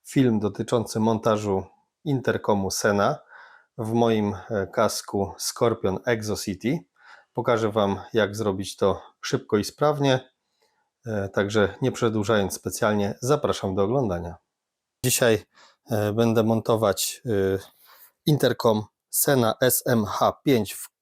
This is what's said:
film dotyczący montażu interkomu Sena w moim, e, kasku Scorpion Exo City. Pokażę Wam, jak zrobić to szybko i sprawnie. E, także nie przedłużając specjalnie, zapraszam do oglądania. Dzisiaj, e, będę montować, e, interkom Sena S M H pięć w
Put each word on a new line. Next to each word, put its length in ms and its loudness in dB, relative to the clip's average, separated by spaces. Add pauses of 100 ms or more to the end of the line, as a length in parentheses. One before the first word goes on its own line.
film 360 2
dotyczący 600 -2
montażu 680 0 (380)
interkomu 680 -2
Sena 480 0 (600)
w 140 -6
moim, 440 2 (140)
e, 160 -2
kasku 720 -2
Scorpion 680 -2
Exo 320 -2
City. 420 -4 (540)
Pokażę 380 0
Wam, 300 0 (120)
jak 240 0
zrobić 400 -4
to 260 0 (180)
szybko 360 -4
i 80 2
sprawnie. 680 0 (760)
E, 220 -4
także 540 2
nie 100 0
przedłużając 600 0
specjalnie, 680 -2
zapraszam 540 -2
do 80 0
oglądania. 540 -2 (680)
Dzisiaj, 400 2 (460)
e, 220 0
będę 300 2
montować, 840 0
e, 40 -4 (960)
interkom 580 2 (260)
Sena 500 2
S 260 2
M 180 2
H 280 0
pięć 400 0
w 160 -14 (140)